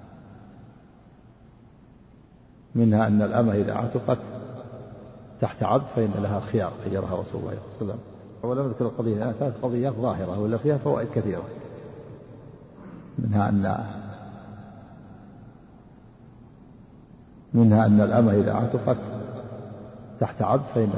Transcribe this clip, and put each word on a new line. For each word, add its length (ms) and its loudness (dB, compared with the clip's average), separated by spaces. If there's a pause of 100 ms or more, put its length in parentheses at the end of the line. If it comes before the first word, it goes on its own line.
(2750)
منها 320 6
أن 140 4
الأمة 320 4
إذا 180 2
اعتقت 460 0 (1200)
تحت 220 -2
عبد 200 4 (120)
فإن 160 2 (100)
لها 160 0
الخيار، 340 0 (120)
خيرها 320 -2
رسول 0 -
الله 160 -4
صلى 100 -6
الله 120 -8 (280)
عليه 120 -4
وسلم. 60 -10 (440)
ولم 220 -2
أذكر 200 -2
القضية، 460 -2
ثلاث 220 -2 (100)
قضيات 300 0
ظاهرة 460 -2
ولا 180 0
فيها 200 2
فوائد 380 0
كثيرة، 280 0 (1800)
منها 300 2
أن، 280 2 (3750)
منها 320 8
أن 160 8
الأمة 320 6
إذا 180 6
اعتقت 460 0 (1200)
تحت 220 -2
عبد 240 2 (100)
فإن 220 4